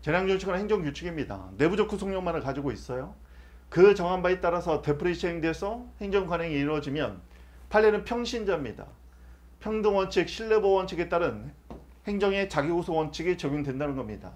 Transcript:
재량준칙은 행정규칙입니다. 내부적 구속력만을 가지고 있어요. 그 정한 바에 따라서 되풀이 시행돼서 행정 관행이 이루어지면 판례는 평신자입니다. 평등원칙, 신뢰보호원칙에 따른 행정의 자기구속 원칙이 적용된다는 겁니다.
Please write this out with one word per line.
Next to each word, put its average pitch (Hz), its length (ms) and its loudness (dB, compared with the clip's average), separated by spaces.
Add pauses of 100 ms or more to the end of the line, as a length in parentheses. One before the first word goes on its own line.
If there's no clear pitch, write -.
재량준칙은 185 560 0
행정규칙입니다. 156 1000 -4
내부적 196 300 4
구속력만을 190 540 -4
가지고 135 300 -4
있어요. 131 440 -8 (540)
그 190 260 8
정한 185 260 0
바에 180 200 2
따라서 170 400 0
되풀이 147 340 0
시행돼서 175 680 -4 (160)
행정 196 260 0
관행이 165 260 -2
이루어지면 143 680 -2 (480)
판례는 214 340 4
평신자입니다. 202 840 -4 (760)
평등원칙, 202 680 2
신뢰보호원칙에 196 800 2
따른 147 460 -2 (520)
행정의 196 440 0
자기구속 165 460 0
원칙이 160 420 -2
적용된다는 143 580 -4
겁니다. 107 400 -10